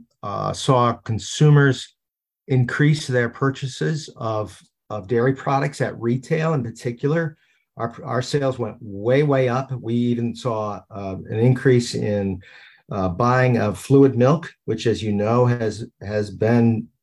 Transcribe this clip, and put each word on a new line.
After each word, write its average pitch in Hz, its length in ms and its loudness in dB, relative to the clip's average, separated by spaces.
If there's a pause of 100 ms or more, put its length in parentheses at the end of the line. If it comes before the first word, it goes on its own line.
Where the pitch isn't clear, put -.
(240)
uh, 101 280 -4
saw 120 420 2
consumers 139 1000 2 (520)
increase 147 600 2
their 123 220 0
purchases 139 880 -6
of, 110 460 -6 (280)
of 104 180 -10
dairy 120 260 2
products 139 480 -4
at 113 180 -6
retail 156 540 -2
in 135 100 -2
particular. 143 760 -4 (400)
Our, 117 260 -6
our 123 180 -4
sales 135 380 -2
went 107 220 -6
way, 110 420 0
way 135 240 2
up. 127 240 -4
We 117 220 -6
even 120 420 0
saw, 107 540 -6
uh, 101 260 -10 (140)
an 110 100 -4
increase 123 560 4
in, 101 460 -2 (500)
uh, 95 160 -2
buying 123 500 2
of 104 200 -2
fluid 135 400 4
milk, 135 340 2 (140)
which, 113 220 -4
as 98 140 0
you 107 120 -2
know, 110 320 2
has, 113 400 -2 (160)
has 104 280 -4
been 113 580 2 (160)